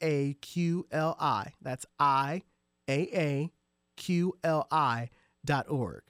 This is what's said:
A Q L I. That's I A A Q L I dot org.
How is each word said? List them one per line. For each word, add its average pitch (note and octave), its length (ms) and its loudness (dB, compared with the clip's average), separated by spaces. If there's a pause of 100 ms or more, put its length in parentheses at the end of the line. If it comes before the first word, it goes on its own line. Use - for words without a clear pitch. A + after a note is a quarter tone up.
A C#3+ 400 2
Q F3 500 -2
L D#3 280 0
I. A#2+ 420 -2
That's C3 240 -8 (140)
I C#3+ 420 2 (460)
A C3+ 60 0 (220)
A D3+ 360 0 (440)
Q F3+ 480 0
L D#3 280 2
I A#2+ 380 2 (360)
dot C#3 240 0
org. B2+ 400 -4